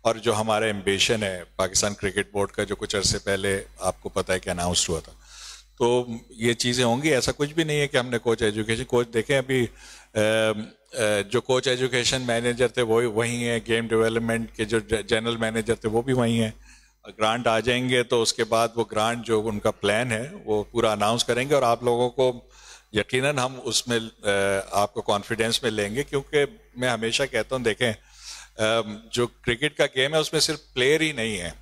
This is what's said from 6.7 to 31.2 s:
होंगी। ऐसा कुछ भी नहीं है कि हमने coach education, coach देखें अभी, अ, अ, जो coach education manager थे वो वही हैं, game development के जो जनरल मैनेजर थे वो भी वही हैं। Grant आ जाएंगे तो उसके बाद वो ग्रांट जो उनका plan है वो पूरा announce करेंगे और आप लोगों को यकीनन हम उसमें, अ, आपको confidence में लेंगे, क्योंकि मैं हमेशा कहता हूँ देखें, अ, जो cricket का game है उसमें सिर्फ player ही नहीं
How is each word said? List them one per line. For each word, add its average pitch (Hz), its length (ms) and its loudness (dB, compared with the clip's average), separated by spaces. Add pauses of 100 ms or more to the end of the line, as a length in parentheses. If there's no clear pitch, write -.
होंगी। 131 240 2
ऐसा 131 220 2
कुछ 147 200 -2
भी 160 120 0
नहीं 151 160 0
है 143 80 0
कि 139 100 0
हमने 123 200 0
coach 113 240 0
education, 110 420 0
coach 120 240 0
देखें 127 300 0
अभी, 131 280 2
अ, - 40 -8 (460)
अ, 107 1040 0
जो 110 200 -2
coach 127 260 0
education 127 540 0
manager 120 460 0
थे 123 140 -2
वो 113 200 4
वही 120 420 0
हैं, 117 240 -2
game 117 200 0
development 113 680 0
के 110 100 -2
जो 110 140 0
जनरल 110 580 -2
मैनेजर 113 380 -2
थे - 120 -6
वो 110 140 2
भी 131 120 -2
वही 117 240 2
हैं। 110 160 0 (560)
Grant 110 380 0
आ 113 120 4
जाएंगे 123 440 2
तो 117 180 2
उसके 113 220 0
बाद 113 340 2
वो 117 60 0
ग्रांट 110 400 -2
जो 110 180 2
उनका 107 300 0
plan 113 400 0
है 127 220 -4 (120)
वो 107 180 0 (100)
पूरा 113 180 2
announce 107 320 2
करेंगे 127 320 0
और 131 80 4
आप 117 200 2
लोगों 120 260 2
को 123 420 -2 (440)
यकीनन 131 440 0
हम 131 180 -2
उसमें, 117 420 -2
अ, 98 720 -2
आपको 104 280 0
confidence 113 640 -2
में 113 80 0
लेंगे, 107 320 -2
क्योंकि 139 720 -2
मैं 127 120 0
हमेशा 117 360 0
कहता 120 300 -2
हूँ 127 80 -4
देखें, 110 300 0
अ, - 880 -4 (320)
जो 120 140 0
cricket 123 480 -4
का 156 100 4
game 135 280 0
है 156 80 2
उसमें 151 200 -2
सिर्फ 151 180 -2
player 139 420 2
ही 156 120 0
नहीं 110 240 -4